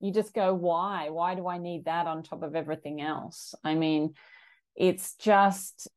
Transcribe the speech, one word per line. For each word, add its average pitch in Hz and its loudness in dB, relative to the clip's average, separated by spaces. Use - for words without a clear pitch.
you 196 -2
just 214 0
go, 190 4
"Why? 175 0
Why 170 -2
do 180 -4
I 175 -4
need 175 -6
that 165 0
on 160 -4
top - -10
of 151 -8
everything 151 -4
else?" - -8
I 156 0
mean, 156 2
it's 185 2
just 196 4